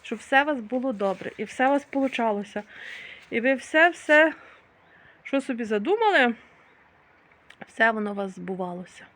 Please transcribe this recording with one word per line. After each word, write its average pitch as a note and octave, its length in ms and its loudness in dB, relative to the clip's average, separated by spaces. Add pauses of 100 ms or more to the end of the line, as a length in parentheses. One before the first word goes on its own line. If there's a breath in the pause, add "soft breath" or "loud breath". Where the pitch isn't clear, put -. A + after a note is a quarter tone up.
Щоб A3 180 -10
все C#4 240 4
у - 20 0
вас C#4+ 160 -2
було B3 320 -4
добре, G3 440 -4
і A3 60 -6
все B3+ 240 0
у - 20 4
вас C#4+ 160 0
получалося. A3+ 760 -4 (680 loud breath)
І A3+ 120 -4
ви C4+ 120 2
все-все, D#4 800 4 (880 loud breath)
що C#4 180 -2
собі A#3+ 220 -6
задумали, B3+ 720 2 (1300 soft breath)
все A3+ 240 2
воно G#3 200 -4
у - 20 -8
вас G3 220 -6
збувалося. F3+ 680 -10 (100)